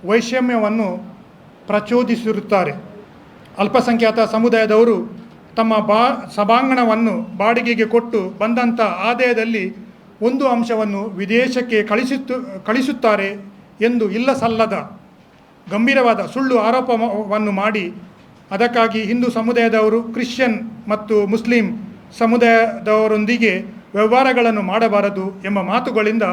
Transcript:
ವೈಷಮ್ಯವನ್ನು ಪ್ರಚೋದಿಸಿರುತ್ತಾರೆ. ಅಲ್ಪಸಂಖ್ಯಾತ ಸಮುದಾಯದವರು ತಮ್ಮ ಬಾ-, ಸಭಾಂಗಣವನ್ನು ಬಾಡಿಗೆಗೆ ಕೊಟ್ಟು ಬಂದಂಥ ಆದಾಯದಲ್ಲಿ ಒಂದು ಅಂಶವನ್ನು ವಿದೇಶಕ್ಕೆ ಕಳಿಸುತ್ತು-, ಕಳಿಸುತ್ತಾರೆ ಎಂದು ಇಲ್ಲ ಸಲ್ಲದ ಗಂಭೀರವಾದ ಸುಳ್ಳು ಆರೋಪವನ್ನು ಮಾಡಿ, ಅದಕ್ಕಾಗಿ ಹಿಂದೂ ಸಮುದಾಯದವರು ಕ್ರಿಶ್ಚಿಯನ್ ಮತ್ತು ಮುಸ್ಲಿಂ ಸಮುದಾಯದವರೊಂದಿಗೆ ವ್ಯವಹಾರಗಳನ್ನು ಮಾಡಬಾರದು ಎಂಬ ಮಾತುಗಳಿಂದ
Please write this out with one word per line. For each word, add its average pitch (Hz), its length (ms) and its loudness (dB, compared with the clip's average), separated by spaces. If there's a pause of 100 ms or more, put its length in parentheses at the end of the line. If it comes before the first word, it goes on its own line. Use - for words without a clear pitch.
(120)
ವೈಷಮ್ಯವನ್ನು 226 760 0 (800)
ಪ್ರಚೋದಿಸಿರುತ್ತಾರೆ. 208 1040 0 (880)
ಅಲ್ಪಸಂಖ್ಯಾತ 233 560 2 (140)
ಸಮುದಾಯದವರು 220 640 4 (600)
ತಮ್ಮ 226 160 2 (160)
ಬಾ-, 233 260 4 (180)
ಸಭಾಂಗಣವನ್ನು 233 800 2 (280)
ಬಾಡಿಗೆಗೆ 233 520 2
ಕೊಟ್ಟು 233 260 0 (220)
ಬಂದಂಥ 233 400 0 (300)
ಆದಾಯದಲ್ಲಿ 233 520 0 (680)
ಒಂದು 269 160 0 (100)
ಅಂಶವನ್ನು 220 460 -2 (200)
ವಿದೇಶಕ್ಕೆ 233 580 0 (120)
ಕಳಿಸುತ್ತು-, 247 500 -2 (260)
ಕಳಿಸುತ್ತಾರೆ 220 640 0 (580)
ಎಂದು 240 180 0 (140)
ಇಲ್ಲ 254 100 0 (140)
ಸಲ್ಲದ 220 340 0 (920)
ಗಂಭೀರವಾದ 233 540 2 (140)
ಸುಳ್ಳು 254 220 0 (100)
ಆರೋಪವನ್ನು 220 920 0
ಮಾಡಿ, 208 260 -2 (680)
ಅದಕ್ಕಾಗಿ 226 440 2 (100)
ಹಿಂದೂ 240 280 0
ಸಮುದಾಯದವರು 226 640 2 (160)
ಕ್ರಿಶ್ಚಿಯನ್ 247 420 -2 (340)
ಮತ್ತು 214 220 -4 (200)
ಮುಸ್ಲಿಂ 233 320 2 (540)
ಸಮುದಾಯದವರೊಂದಿಗೆ 226 1300 2 (440)
ವ್ಯವಹಾರಗಳನ್ನು 233 760 2
ಮಾಡಬಾರದು 202 560 0 (200)
ಎಂಬ 202 100 0 (140)
ಮಾತುಗಳಿಂದ 220 600 0